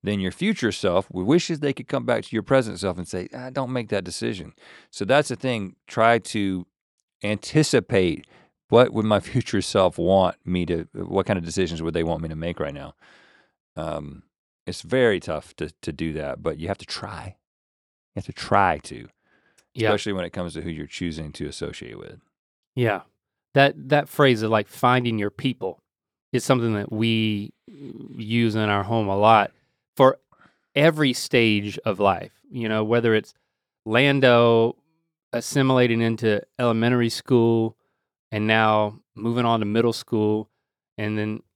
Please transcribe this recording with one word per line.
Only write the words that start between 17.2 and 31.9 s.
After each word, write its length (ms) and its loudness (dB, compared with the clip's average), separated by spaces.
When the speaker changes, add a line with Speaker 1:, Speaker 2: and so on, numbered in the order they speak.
Speaker 1:
You 60 -8
have 60 -14
to 60 -14
try 520 0
to, 240 -16
Speaker 2:
Yeah. 140 -2
Speaker 1:
especially 260 -2
when 100 -6
it 80 -12
comes 220 -8
to 80 -10
who 80 -8
you're 160 -10
choosing 460 -8
to 140 -10
associate 520 -12
with. 220 -20
Speaker 2:
Yeah. 280 0
That, 360 2
that 180 2
phrase 340 2
of, 80 -2
like, 180 2
finding 500 0
your 120 -4
people 520 -8
is 100 -2
something 320 2
that 160 -4
we 640 0
use 840 -4
in 160 0
our 120 0
home 260 -2
a 80 -2
lot 340 6
for 240 6
every 380 4
stage 720 2
of 160 -2